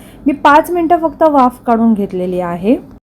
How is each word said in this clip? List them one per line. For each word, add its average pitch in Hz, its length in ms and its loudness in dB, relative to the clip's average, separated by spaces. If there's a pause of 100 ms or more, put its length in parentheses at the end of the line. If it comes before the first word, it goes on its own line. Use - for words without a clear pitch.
(260)
मी 285 80 0
पाच 302 380 2
मिनटं 349 260 0
फक्त 320 260 -4
वाफ 269 440 0
काढून 226 260 2
घेतलेली 185 460 -4
आहे. 180 380 -2 (300)